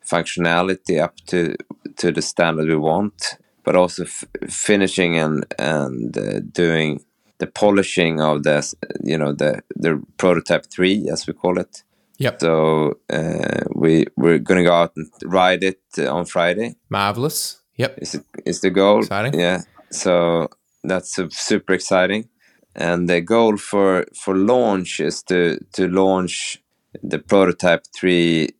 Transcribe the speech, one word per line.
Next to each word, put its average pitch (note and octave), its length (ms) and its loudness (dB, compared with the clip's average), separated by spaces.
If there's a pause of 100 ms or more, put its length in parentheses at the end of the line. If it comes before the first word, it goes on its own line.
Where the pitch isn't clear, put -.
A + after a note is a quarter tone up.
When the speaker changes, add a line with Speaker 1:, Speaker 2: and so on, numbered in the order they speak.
Speaker 1:
functionality E2+ 960 0
up - 140 -4 (100)
to, F2 300 -2 (400)
to F2 160 0
the D#2 100 -2
standard D#2+ 460 0
we D#2+ 80 2
want, E2 600 -2 (280)
but F2 120 0
also F2+ 280 0
f-, - 200 -14 (240)
finishing F#2 720 0
and, D#2 260 0 (140)
and, C2 580 -2
uh, G1+ 240 -4 (120)
doing D#2+ 520 0 (340)
the - 80 -4
polishing F#2 760 2
of D2+ 240 0
the D2+ 100 4
s-, D2 200 -2 (280)
you D#2+ 160 -2
know, D2 140 0
the, D2 280 -2 (140)
the D#2+ 260 0 (160)
prototype E2+ 540 0
three, F#2+ 400 0
as - 160 -6
we D#2+ 60 -8
call F2+ 260 -2
it. - 240 -10 (360)
Speaker 2:
Yep. B2 220 -2
Speaker 1:
So, D#2 580 2 (120)
uh, D#2+ 540 -2 (100)
we, D#2+ 320 4 (100)
we're E2 220 4
gonna F2+ 260 2
go F2 80 6
out E2+ 240 2
and D#2+ 100 -8 (180)
ride F#2 380 2
it, F#2+ 180 -4 (180)
uh, D2 80 -2
on E2 180 -2
Friday. F#2 520 -2 (120)
Speaker 2:
Marvelous. G#2+ 720 -4 (160)
Yep. - 240 -4
Speaker 1:
Is - 140 -10
it, - 100 -10 (220)
is - 160 -4
the F#2+ 80 2
goal. G2 300 4
Speaker 2:
Exciting. G#2 380 -2
Speaker 1:
Yeah. F2 220 0 (300)
So E2+ 580 0 (340)
that's F2+ 320 -4
su-, F2+ 160 -4
super - 440 -2
exciting. F#2+ 540 0 (460)
And F2 340 -2
the F2 120 2
goal A2 380 2
for, G2 560 0
for F#2+ 200 -4
launch G2+ 680 0
is D2+ 240 -4
to, F2 340 0 (160)
to F#2 140 0
launch F#2 720 0 (400)
the - 160 -6
prototype F2+ 680 2 (100)
three E2+ 540 2 (120)